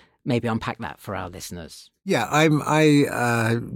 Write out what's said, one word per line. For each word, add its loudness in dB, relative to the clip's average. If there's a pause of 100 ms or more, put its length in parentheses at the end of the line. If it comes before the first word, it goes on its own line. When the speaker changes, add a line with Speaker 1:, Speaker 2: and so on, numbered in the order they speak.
(240)
Speaker 1:
maybe 0
unpack -4
that -12
for -10
our -8
listeners. -16 (140)
Speaker 2:
Yeah, 0
I'm, 4
I, 4
uh, 0 (160)